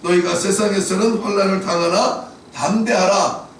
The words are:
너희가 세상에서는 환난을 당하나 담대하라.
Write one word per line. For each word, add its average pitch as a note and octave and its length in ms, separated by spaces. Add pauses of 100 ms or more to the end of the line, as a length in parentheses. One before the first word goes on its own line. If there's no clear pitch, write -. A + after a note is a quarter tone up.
너희가 F3 320
세상에서는 G3 840
환난을 G3 420
당하나 F3 680 (240)
담대하라. G3 960 (120)